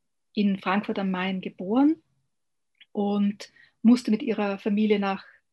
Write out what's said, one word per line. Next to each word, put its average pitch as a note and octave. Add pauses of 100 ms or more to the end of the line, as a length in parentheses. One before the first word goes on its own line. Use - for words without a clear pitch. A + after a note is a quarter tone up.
(340)
in G3+
Frankfurt G#3+
am G3
Main F#3
geboren A#3+ (960)
und G3+ (320)
musste A#3+
mit D#4
ihrer G3+
Familie G#3
nach G3 (280)